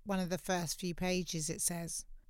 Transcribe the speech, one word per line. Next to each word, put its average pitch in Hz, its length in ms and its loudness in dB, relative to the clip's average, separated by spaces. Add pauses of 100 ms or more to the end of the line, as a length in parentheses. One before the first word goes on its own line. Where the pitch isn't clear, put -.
one 196 160 2
of 175 100 0
the 180 80 2
first 175 400 0
few 175 160 -2
pages 175 560 0
it - 100 -2
says, 170 440 -2 (260)